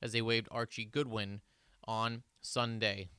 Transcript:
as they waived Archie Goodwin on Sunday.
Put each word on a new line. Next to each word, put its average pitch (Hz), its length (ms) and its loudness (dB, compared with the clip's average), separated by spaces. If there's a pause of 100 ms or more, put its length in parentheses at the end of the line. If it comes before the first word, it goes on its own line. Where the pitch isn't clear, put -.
as 117 120 -4
they 117 100 4
waived 113 280 4
Archie 117 360 -4
Goodwin 107 560 -2 (440)
on 113 360 -2 (180)
Sunday. 107 800 0